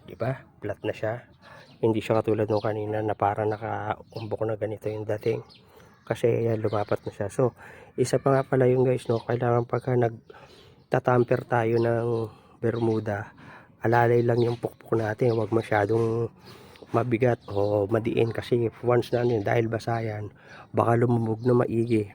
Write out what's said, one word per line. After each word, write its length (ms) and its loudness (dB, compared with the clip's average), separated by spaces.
di 160 -18
ba? 160 -4
Flat 240 -10
na 80 -2
siya. 320 -6
Hindi 240 2
siya 160 2
katulad 320 0
nung 80 2
kanina 400 -4
na 160 -2
parang 320 0
nakaumbok 960 -6
na 160 -4
ganito 320 -6
yung 160 -8
dating. 320 -2
Kasi, 240 -2
ayan, 320 0
lumapat 480 -2
na 80 -10
siya. 160 -6
So, 240 0
isa 240 0
pa 160 2
nga 80 2
pala 240 2
yung 160 4
guys, 240 0
no? 160 0
Kailangan 400 0
pagka 320 -4
nagtatamper 1500 -2
tayo 320 2
ng 280 0
Bermuda, 720 -2
alalay 480 4
lang 160 2
yung 160 -2
pukpok 400 -2
natin. 400 0
Huwag 160 -2
masyadong 720 0
mabigat 560 2
o 400 0
madiin 480 0
kasi 320 0
once 320 2
na 80 2
ano 160 2
yun, 40 -4
dahil 280 0
basa 320 -4
yan, 280 -8
baka 240 4
lumubog 480 0
na 160 4
maigi. 520 0